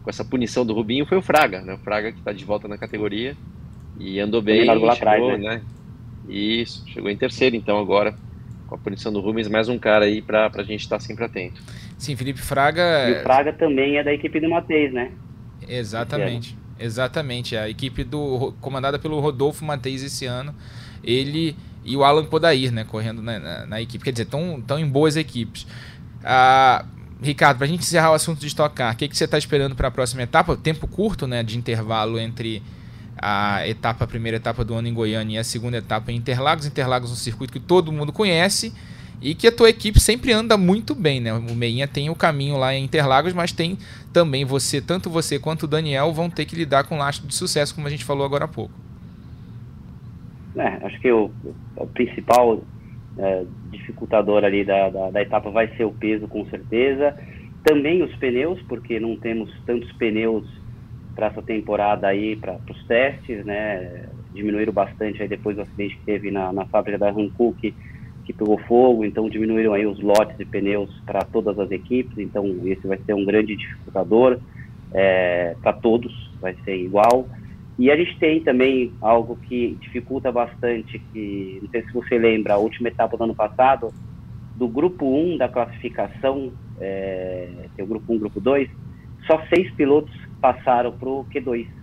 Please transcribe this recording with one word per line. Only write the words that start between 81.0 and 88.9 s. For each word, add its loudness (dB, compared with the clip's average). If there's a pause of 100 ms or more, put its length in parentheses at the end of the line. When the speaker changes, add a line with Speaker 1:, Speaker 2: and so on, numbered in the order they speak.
Speaker 2:
que -8
não -12
sei -2
se -14
você 0
lembra, 4
a 4
última 0
etapa -2
do -2
ano -2
passado, 2 (640)
do 0
grupo 0
um 2
da 2
classificação, -4 (260)
é, -6 (260)
tem -6
o -8
grupo -2
um, 2
grupo -4
dois, 2 (580)